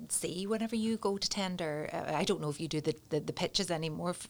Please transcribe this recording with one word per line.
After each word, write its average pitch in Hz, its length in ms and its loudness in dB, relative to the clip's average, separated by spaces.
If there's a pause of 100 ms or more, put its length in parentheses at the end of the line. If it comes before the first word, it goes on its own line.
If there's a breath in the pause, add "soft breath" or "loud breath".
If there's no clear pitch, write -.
see 170 360 0
whenever 220 300 0
you 220 220 2
go 202 200 2
to - 120 0
tender? 175 640 0
Uh, 156 220 -2
I 151 80 4
don't 180 180 2
know 151 80 0
if 147 100 -4
you 165 80 -2
do 151 140 2
the, 151 140 2 (140)
the, 156 100 4
the 151 140 -4
pitches - 380 0
anymore 160 400 -2
f-, - 180 -6